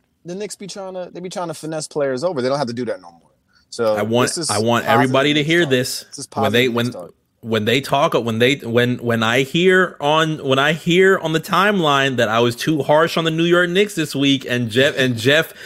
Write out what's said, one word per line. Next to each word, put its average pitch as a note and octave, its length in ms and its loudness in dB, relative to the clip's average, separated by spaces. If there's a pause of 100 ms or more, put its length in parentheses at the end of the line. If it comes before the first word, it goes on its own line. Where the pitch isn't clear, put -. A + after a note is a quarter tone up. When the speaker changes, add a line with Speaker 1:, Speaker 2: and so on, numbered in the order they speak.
(240)
Speaker 1:
the E3+ 100 -12
Knicks G3+ 220 -12
be G#3 100 -16
trying F#3+ 280 -14
to, F3+ 180 -10
they E3+ 80 -14
be F#3 80 -10
trying F3 200 -8
to D3+ 60 -8
finesse D#3 340 -10
players C#3 360 -4
over. F3 160 -2
They B2+ 80 -2
don't C#3 100 0
have C3+ 100 -2
to A#2+ 40 -6
do A#2+ 140 -6
that G2 140 -8
no F2+ 100 -20
more. E2+ 100 -20 (500)
So A2 260 0
Speaker 2:
I G#2 60 0
want, A#2+ 260 2
Speaker 1:
this - 100 -6
is D#3 120 -6
Speaker 2:
I G#2 80 -2
want A#2 260 0
Speaker 1:
positive A2 180 2
Speaker 2:
everybody C3+ 320 2
to D3+ 60 2
Speaker 1:
Knicks D3 80 -2
Speaker 2:
hear E3+ 140 2
Speaker 1:
talk. D3 80 0
Speaker 2:
this. B2+ 340 -2
Speaker 1:
This - 160 -20
is - 140 -14
Speaker 2:
When G#2+ 180 0
they, B2 160 4
Speaker 1:
positive A#2 60 -4
Speaker 2:
when, A#2 120 0
Speaker 1:
Knicks B2 100 -6
talk. F2 180 -16 (260)
Speaker 2:
when A2 240 -2
they B2 160 2
talk, D3 340 0
when A2+ 240 0
they, B2+ 180 4
when, A#2+ 420 0
when A#2 260 -2
I A#2+ 180 2
hear F3+ 580 2
on, D#3 460 2
when C3+ 140 2
I D3 120 2
hear F3+ 460 4
on D#3+ 140 -4
the D#3+ 80 0
timeline D#3 760 2
that A#2 120 2
I A2 120 0
was A#2+ 140 2
too D#3 280 -2
harsh D#3 340 2
on E3 80 -2
the D#3+ 80 0
New E3 120 0
York F3 260 2
Knicks G#3 260 0
this D#3+ 180 -4
week, C#3 340 0
and B2 220 -2
Jeff, C3+ 260 2
and B2+ 220 0
Jeff C#3+ 340 0 (120)